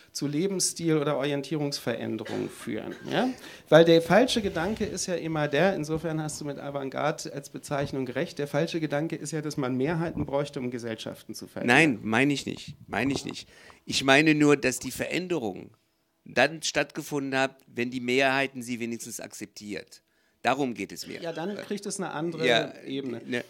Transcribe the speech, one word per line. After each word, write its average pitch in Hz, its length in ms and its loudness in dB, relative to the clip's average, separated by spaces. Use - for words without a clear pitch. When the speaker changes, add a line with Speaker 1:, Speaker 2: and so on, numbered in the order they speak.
Speaker 1:
zu - 140 -4
Lebensstil- 165 680 0
oder 147 220 2
Orientierungsveränderungen 120 1300 -2
führen. - 460 -8
Ja? 202 180 2
Weil 160 160 12
der 165 180 8
falsche 220 400 4
Gedanke 190 440 -2
ist 185 220 -6
ja 180 80 -2
immer 160 340 -2
der, 165 260 4
insofern 156 460 -4
hast 156 180 -6
du 151 60 -8
mit 143 120 -6
Avantgarde 143 760 -4
als 139 160 -10
Bezeichnung 139 580 -4
recht, 127 320 -4
der 143 80 -2
falsche 165 320 0
Gedanke 156 380 -2
ist - 140 -8
ja, 156 100 -2
dass 147 160 -6
man 131 180 0
Mehrheiten 160 500 0
bräuchte, 143 360 -2
um 123 100 -4
Gesellschaften 113 640 -8
zu - 120 -12
verändern. - 280 2
Speaker 2:
Nein, 139 260 6
meine 120 300 4
ich 139 140 -4
nicht, - 320 -8
meine 120 240 0
ich - 140 -4
nicht. - 240 -10
Ich 135 220 -2
meine 151 300 8
nur, 147 200 8
dass 131 240 0
die 131 100 -8
Veränderung 127 840 -4
dann 147 400 2
stattgefunden 143 720 -2
hat, 135 200 0
wenn 120 240 -4
die 131 80 -4
Mehrheiten 131 640 2
sie 117 160 -6
wenigstens 117 400 -8
akzeptiert. - 840 -12
Darum 127 340 0
geht 95 180 -6
es - 140 -12
mir. - 140 -10
Speaker 1:
Ja, 165 120 -6
dann 208 240 -6
kriegt - 280 -8
es 196 140 -6
eine 170 120 -6
andere 160 360 -2
Speaker 2:
Ja, 117 260 4
Speaker 1:
Ebene. 135 420 -6
Speaker 2:
ne, 120 240 -4